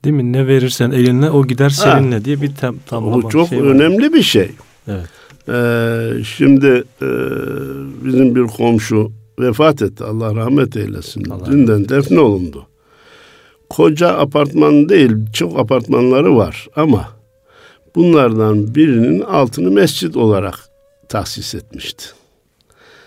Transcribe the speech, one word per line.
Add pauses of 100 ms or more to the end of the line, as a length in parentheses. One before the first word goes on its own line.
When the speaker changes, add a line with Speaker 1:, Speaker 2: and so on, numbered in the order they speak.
Speaker 1:
Değil
mi?
Ne
verirsen
elinle
o
gider
Speaker 2:
Ha.
Speaker 1:
seninle
diye
bir
tam-,
tamlama (120)
Speaker 2:
O
çok
Speaker 1:
şey
var.
Speaker 2:
önemli
bir
şey. (380)
Speaker 1:
Evet. (440)
Speaker 2:
Ee,
şimdi, (180)
e, (960)
bizim
bir
komşu (280)
vefat
etti.
Allah
rahmet
eylesin.
Speaker 1:
Allah
Speaker 2:
Dünden
Speaker 1:
rahmet
eylesin. (160)
Speaker 2:
defne
olundu. (1000)
Koca (100)
apartman
değil, (220)
çok
apartmanları
var
ama (840)
bunlardan
birinin
altını
mescit
olarak (500)
tahsis
etmişti. (1040)